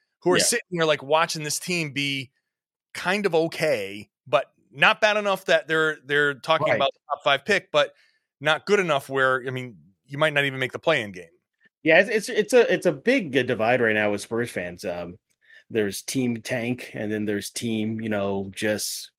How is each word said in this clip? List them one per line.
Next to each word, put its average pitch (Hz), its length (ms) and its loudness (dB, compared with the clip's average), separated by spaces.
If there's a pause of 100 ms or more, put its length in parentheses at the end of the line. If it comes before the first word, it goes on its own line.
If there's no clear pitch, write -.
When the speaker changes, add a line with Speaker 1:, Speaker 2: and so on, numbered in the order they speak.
(200)
Speaker 1:
who 175 140 0
are 175 40 4
Speaker 2:
Yeah. - 60 2
Speaker 1:
sitting 233 280 -2
here, 170 120 0
like, 151 180 2
watching 156 420 0
this 147 140 -4
team 165 360 -6
be 139 380 -4 (640)
kind 196 320 -2
of 180 80 -2
okay, 139 760 -2 (180)
but 135 240 0 (200)
not 180 280 2
bad 214 160 4
enough 202 300 -2
that 156 240 2
they're, 156 360 0
they're 143 280 2
talking 151 340 0
Speaker 2:
Right. 131 80 2
Speaker 1:
about 135 180 0
the - 60 -20 (160)
top - 80 -10
five 139 220 2
pick, 196 260 0
but 147 220 2 (480)
not 151 240 0
good 202 160 4
enough 151 260 0
where, 131 400 2
I 131 40 -6
mean, 127 260 -10 (280)
you 139 120 -12
might 156 160 2
not 143 100 2
even 135 160 -2
make 131 140 -2
the 120 60 -6
play-in 120 340 0
game. 87 160 -16 (540)
Speaker 2:
Yeah, 160 180 6
it's, 202 80 2
it's, 214 180 -2
it's 208 260 -2
a, 233 200 6
it's 165 120 0
a 180 60 2
big, 170 460 0
uh, 127 60 2
divide 120 360 2
right 110 160 2
now 107 160 2
with 101 80 -2
Spurs 117 320 -4
fans. 90 320 -8
Um, 87 340 -8 (560)
there's 104 280 -2
team 123 400 -2
tank, 123 520 -6
and 107 160 -6
then 107 140 -2
there's 104 260 -4
team, 110 520 -4
you 113 80 -6
know, 98 440 -2
just - 640 -4